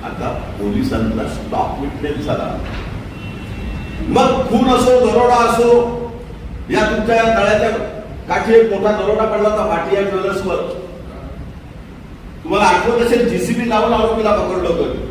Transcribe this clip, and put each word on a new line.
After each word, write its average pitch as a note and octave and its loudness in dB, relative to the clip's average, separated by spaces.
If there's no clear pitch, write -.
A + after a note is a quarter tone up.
आता - -8
पोलिसांचा A2 -2
स्टॉक - -4
विटनेस C#3 -6
झाला. - -4
मग - 2
खून B3 2
असो, B3 6
दरोडा B3 4
असो, A#3+ 4
या A3 0
तुमच्या A3+ 2
या A3+ 4
तळ्याच्या G#3+ 2
काठी G#3 0
एक A3 6
मोठा G3+ 2
दरोडा G#3 0
पडला G#3 0
होता G#3 0
भाटिया G3 0
ज्वेलर्सवर. F#3+ -2
तुम्हाला G#3 4
आठवत A3+ 4
असेल, A#3 4
जीसीबी A3+ 0
लावून A3+ 2
आरोपीला A3 2
पकडलं F3+ -2
होतं - 0